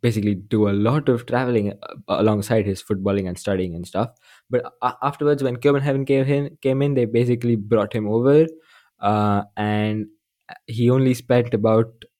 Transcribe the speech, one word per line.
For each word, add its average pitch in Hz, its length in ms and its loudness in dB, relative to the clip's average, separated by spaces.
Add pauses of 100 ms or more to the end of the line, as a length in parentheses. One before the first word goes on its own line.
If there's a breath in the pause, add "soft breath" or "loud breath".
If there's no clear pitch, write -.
basically 107 340 0
do 104 340 0
a - 20 0
lot 113 360 0
of 120 180 0
traveling, 120 460 -2 (100)
uh, - 140 -16 (140)
alongside 107 560 0
his 98 180 -4
footballing 98 440 -2
and 90 120 -8
studying 92 340 -4
and 87 140 -12
stuff. 117 220 -4 (400 soft breath)
But 123 160 -2 (160)
a-, 123 200 -2
afterwards, 143 400 0
when 127 140 -2
Copenhagen 139 500 0
came 135 220 2
in, 143 340 -2
came 135 200 0
in, 143 120 0
they 127 120 2
basically 120 500 0
brought 107 380 0
him 107 140 -2
over, 135 400 4 (520 loud breath)
uh, 104 440 0 (120)
and 107 520 -2 (600)
he 117 220 0
only 131 240 4
spent 120 400 0
about 110 500 0 (160)